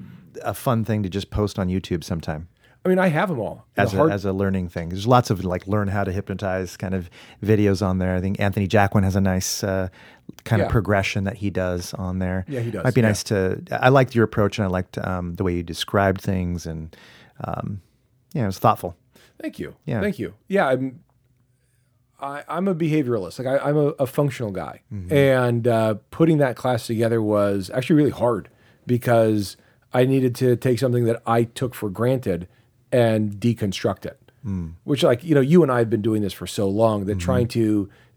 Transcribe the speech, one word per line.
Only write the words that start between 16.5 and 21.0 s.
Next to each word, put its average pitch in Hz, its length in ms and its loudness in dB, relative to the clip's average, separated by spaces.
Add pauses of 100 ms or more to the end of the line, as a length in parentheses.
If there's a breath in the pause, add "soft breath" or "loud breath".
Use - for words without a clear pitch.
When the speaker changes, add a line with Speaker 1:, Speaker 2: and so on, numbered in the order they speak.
Speaker 1:
and, 80 280 -10 (500 loud breath)
um, - 360 -8 (540)
yeah, 147 80 -2
it 104 40 0
was 95 120 -6
thoughtful. 104 380 0 (440 soft breath)
Speaker 2:
Thank - 180 -10
you. - 160 -10 (100)
Speaker 1:
Yeah. 123 160 -4
Speaker 2:
Thank 196 180 -2
you. 220 160 -8 (140)
Yeah, 190 200 0
I'm, 131 320 -2 (1200)